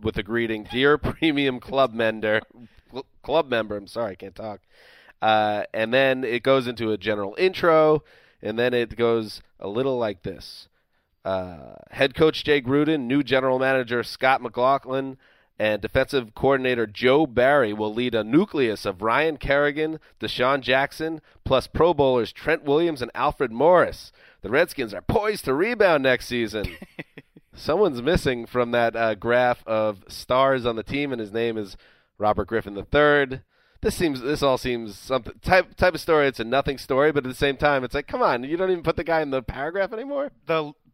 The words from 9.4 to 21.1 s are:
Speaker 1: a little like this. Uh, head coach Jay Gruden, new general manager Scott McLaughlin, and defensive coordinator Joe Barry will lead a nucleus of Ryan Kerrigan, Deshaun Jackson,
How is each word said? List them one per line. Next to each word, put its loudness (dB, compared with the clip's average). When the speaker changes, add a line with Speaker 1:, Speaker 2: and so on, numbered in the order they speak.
Speaker 1:
a -10
little -2
like -4
this. -14
Uh, -6
head 0
coach 2
Jay 2
Gruden, 0
new 0
general 0
manager 0
Scott 0
McLaughlin, -2
and 0
defensive -2
coordinator 2
Joe 2
Barry 4
will -2
lead -2
a 0
nucleus 2
of -6
Ryan 2
Kerrigan, -2
Deshaun 0
Jackson, -2